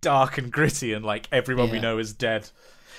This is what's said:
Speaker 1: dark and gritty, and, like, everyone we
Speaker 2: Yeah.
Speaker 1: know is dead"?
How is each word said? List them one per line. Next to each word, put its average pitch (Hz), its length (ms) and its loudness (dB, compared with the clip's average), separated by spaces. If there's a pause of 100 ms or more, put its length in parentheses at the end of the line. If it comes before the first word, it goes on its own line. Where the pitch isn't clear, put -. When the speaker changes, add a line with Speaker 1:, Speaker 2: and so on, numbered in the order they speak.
Speaker 1:
dark 139 340 4
and 123 160 -8
gritty, 139 400 0
and, 107 120 -6
like, 107 280 -4
everyone 123 380 2
we 113 60 -4
Speaker 2:
Yeah. 113 60 -4
Speaker 1:
know 113 160 0
is 110 140 -4
dead"? 110 380 -2 (480)